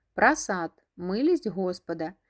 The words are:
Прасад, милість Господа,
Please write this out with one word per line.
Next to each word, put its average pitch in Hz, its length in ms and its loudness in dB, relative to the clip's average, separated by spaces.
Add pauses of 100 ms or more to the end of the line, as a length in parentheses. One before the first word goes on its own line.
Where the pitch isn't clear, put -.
(140)
Прасад, 196 580 2 (260)
милість 226 500 0
Господа, 180 640 -4 (160)